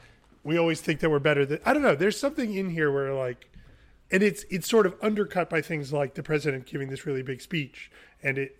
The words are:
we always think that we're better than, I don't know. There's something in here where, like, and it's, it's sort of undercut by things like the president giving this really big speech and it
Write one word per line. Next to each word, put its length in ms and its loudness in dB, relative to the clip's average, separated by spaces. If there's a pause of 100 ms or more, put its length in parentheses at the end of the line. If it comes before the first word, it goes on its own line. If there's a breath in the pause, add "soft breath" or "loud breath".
(440 soft breath)
we 140 0
always 220 2
think 220 -2
that 80 2
we're 100 4
better 260 4
than, 200 -4
I 80 4
don't 100 2
know. 120 6
There's 220 2
something 360 -2
in 160 -2
here 220 2
where, 220 0
like, 360 -6 (600 soft breath)
and 120 4
it's, 260 0
it's 200 -6
sort 160 6
of 160 0
undercut 480 0
by 120 0
things 300 -6
like 220 -2
the 100 -10
president 440 -2
giving 220 -8
this 180 -10
really 160 -4
big 180 -8
speech 480 -8 (320 loud breath)
and 160 0
it 220 -6